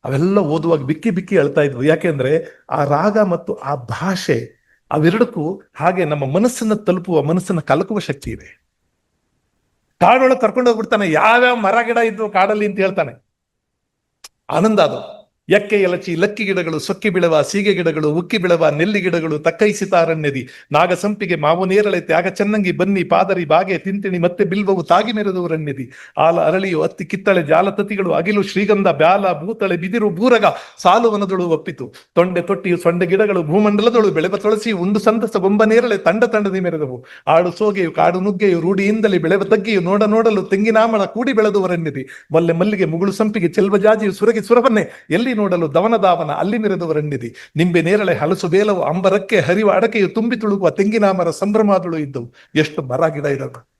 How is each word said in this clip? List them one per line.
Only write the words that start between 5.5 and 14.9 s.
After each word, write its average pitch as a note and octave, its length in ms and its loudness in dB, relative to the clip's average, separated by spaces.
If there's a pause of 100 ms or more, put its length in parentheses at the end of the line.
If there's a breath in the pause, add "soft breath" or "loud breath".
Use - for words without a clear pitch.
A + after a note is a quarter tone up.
ಹಾಗೆ F3+ 300 0
ನಮ್ಮ C#3+ 200 -4
ಮನಸ್ಸನ್ನ G#3+ 480 0
ತಲುಪುವ, F3 500 -2
ಮನಸ್ಸನ್ನ F3+ 360 -2
ಕಲಕುವ E3 400 -2
ಶಕ್ತಿ - 320 -8
ಇದೆ. - 340 -18 (1300)
ಕಾಡೊಳಗೆ B3+ 400 4
ಕರ್ಕೊಂಡು A#3+ 300 0
ಹೋಗ್ಬಿಡ್ತಾನೆ, G#3+ 420 0
ಯಾವ್ಯಾವ A#3+ 440 4
ಮರ G#3 280 0
ಗಿಡ A3+ 140 -2
ಇದ್ವು A3 320 -2
ಕಾಡಲ್ಲಿ G#3 360 2
ಅಂತ G3+ 140 -4
ಹೇಳ್ತಾನೆ. F#3+ 460 -4 (1200)
ಆನಂದ G3+ 300 2
ಅದು. - 360 -2 (340)